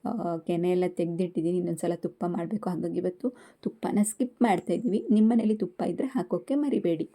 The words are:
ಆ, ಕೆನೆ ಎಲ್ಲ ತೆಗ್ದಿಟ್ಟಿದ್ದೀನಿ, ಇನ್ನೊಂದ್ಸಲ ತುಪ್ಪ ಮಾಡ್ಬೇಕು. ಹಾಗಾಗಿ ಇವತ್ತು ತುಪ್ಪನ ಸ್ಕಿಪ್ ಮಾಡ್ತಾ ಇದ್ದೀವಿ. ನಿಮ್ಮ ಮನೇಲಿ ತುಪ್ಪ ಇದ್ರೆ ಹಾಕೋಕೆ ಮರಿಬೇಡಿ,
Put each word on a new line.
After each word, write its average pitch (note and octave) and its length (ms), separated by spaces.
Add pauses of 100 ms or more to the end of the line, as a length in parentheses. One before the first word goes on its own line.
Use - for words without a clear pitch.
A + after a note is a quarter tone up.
ಆ, F3 320
ಕೆನೆ F3 340
ಎಲ್ಲ F3+ 160
ತೆಗ್ದಿಟ್ಟಿದ್ದೀನಿ, F3 680
ಇನ್ನೊಂದ್ಸಲ E3+ 380
ತುಪ್ಪ - 300
ಮಾಡ್ಬೇಕು. F3 440
ಹಾಗಾಗಿ E3+ 280
ಇವತ್ತು G3+ 520 (120)
ತುಪ್ಪನ - 420
ಸ್ಕಿಪ್ - 380
ಮಾಡ್ತಾ G3 320
ಇದ್ದೀವಿ. G#3+ 380
ನಿಮ್ಮ G#3+ 200
ಮನೇಲಿ A3 240
ತುಪ್ಪ F#3 260
ಇದ್ರೆ F3 260
ಹಾಕೋಕೆ A#3 480
ಮರಿಬೇಡಿ, A3 600